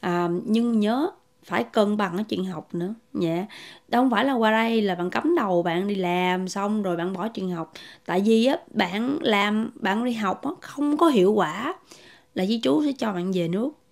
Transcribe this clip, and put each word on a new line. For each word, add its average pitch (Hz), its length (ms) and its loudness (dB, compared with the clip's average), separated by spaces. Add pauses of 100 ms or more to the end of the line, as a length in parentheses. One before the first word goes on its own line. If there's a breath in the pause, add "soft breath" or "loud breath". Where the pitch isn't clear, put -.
À, 175 280 0 (160)
nhưng 226 360 2
nhớ 247 300 0 (340)
phải 220 200 -2
cân 208 320 2
bằng 190 200 -2
cái 208 80 -2
chuyện 190 200 -4
học 175 300 -10
nữa, 175 200 -4 (200)
dạ. 170 320 -2 (420 loud breath)
Đâu 247 220 4
phải 226 140 2
là 277 80 2
qua 226 180 4
đây 226 320 2
là 190 120 2
bạn 175 160 -2
cắm 302 260 0
đầu 190 260 2
bạn 175 260 0
đi 208 60 0
làm 180 540 0
xong 208 340 -2
rồi 180 140 -2
bạn 175 160 -4
bỏ 185 160 -6
chuyện 190 220 -6
học. 165 220 -6 (340 loud breath)
Tại 180 140 0
vì 226 260 4
á, 277 100 2 (180)
bạn 214 460 0
làm, 214 540 0
bạn 208 300 -2
đi 247 80 0
học 214 300 -2
á, 269 80 -4 (100)
không 294 360 -2
có 349 120 4
hiệu 208 240 6
quả 208 420 -2 (600 loud breath)
là 190 120 -2
di 226 140 -2
trú 277 240 2
sẽ 285 80 0
cho 233 200 -4
bạn 180 200 -4
về 175 160 0
nước. 214 220 -2 (220)